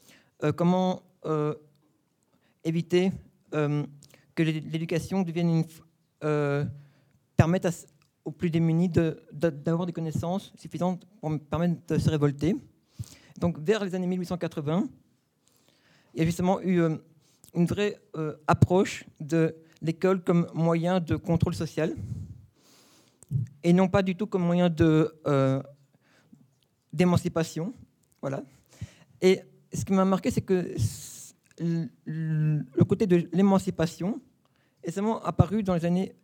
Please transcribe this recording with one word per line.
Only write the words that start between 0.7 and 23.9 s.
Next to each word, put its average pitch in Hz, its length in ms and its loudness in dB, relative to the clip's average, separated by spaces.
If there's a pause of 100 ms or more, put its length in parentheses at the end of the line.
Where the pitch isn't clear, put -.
euh, 151 280 -2 (1120)
éviter, 175 480 0 (420)
euh, 147 300 0 (520)
que 165 80 0
l'é-, 156 160 -2 (120)
l'éducation 165 500 -4
devienne 170 280 -2
une 165 140 4
f-, - 180 -14 (420)
euh, 147 420 0 (720)
permette 175 280 4
à 180 40 0
s-, - 180 -8 (380)
aux 156 60 -8
plus 175 180 -4
démunis 165 400 2
de, 160 420 0
de, 165 180 -2
d'avoir 165 360 -4
des 170 80 -6
connaissances 170 640 -6
suffisantes 175 500 -6 (140)
pour 151 80 -4
me 156 80 -2
permettre 165 380 -2 (120)
de 156 100 0
se 151 120 0
révolter. 147 460 0 (840)
Donc 170 200 -2
vers 202 260 -2
les 180 100 -6
années 185 120 -2
mille 185 120 -2
huit 175 60 -6
cent 180 120 -6
quatre-vingts, 165 460 -2 (1300)
il - 60 -4
y - 40 -2
a - 20 4
justement 180 340 0
eu, 175 220 0
euh, 160 160 0 (580)
une 175 120 4
vraie, 202 280 -2 (220)
euh, 156 180 -6 (120)
approche - 580 2 (160)
de 160 340 0 (260)
l'école 175 400 0
comme 170 320 2
moyen 170 460 2
de 160 160 -2
contrôle 165 400 0
social 160 380 -2 (1700)
et 170 80 4
non 185 160 6
pas 202 140 2